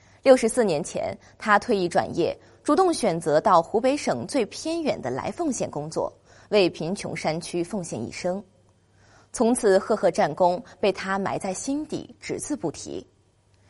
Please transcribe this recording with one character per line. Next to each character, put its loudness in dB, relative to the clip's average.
六 10
十 2
四 2
年 0
前， -6
他 4
退 0
役 2
转 0
业， 0
主 2
动 4
选 0
择 2
到 6
湖 0
北 2
省 -2
最 0
偏 -6
远 -2
的 -6
来 -4
凤 -4
县 -4
工 -8
作， -4
为 4
贫 -4
穷 -8
山 -4
区 -6
奉 -6
献 -8
一 -10
生。 -6
从 2
此 4
赫 0
赫 2
战 0
功 2
被 2
他 -4
埋 -4
在 -6
心 -4
底， -10
只 -8
字 -6
不 -4
提。 -12